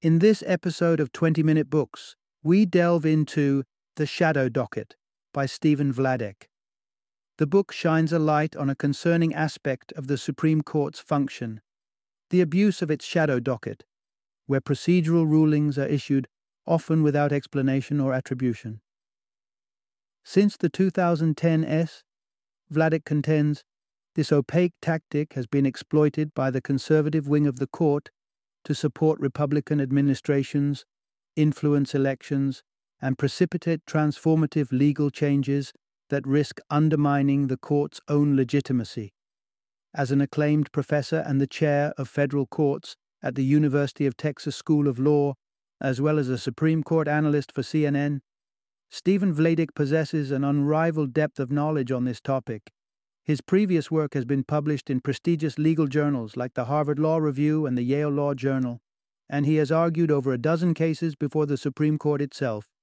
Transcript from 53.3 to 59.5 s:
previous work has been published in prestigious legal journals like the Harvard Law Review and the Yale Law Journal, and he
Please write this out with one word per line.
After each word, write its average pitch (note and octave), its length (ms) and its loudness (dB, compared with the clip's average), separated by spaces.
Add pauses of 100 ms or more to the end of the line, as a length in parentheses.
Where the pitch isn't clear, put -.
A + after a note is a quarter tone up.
previous F#3 500 0
work D#3 240 -2
has C3+ 100 -2
been C3+ 200 -2
published D3+ 440 -4
in B2+ 120 -2
prestigious D3+ 580 -2
legal D#3 300 2
journals C3+ 480 -2
like B2 180 -8
the B2 120 -4
Harvard D3 340 -2
Law D#3 160 2
Review D3+ 500 0
and B2+ 100 -2
the B2 60 -2
Yale C#3+ 260 0
Law C#3+ 260 0
Journal, B2+ 440 -2 (500)
and C#3+ 160 -2
he D#3 120 2